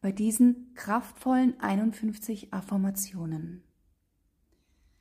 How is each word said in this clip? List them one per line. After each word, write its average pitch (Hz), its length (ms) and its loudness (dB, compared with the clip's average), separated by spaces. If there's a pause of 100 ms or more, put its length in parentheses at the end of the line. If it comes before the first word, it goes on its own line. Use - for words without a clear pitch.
bei 196 120 -2
diesen 220 640 4
kraftvollen 254 840 0
einundfünfzig 214 960 -2
Affirmationen. 180 1120 -4 (1400)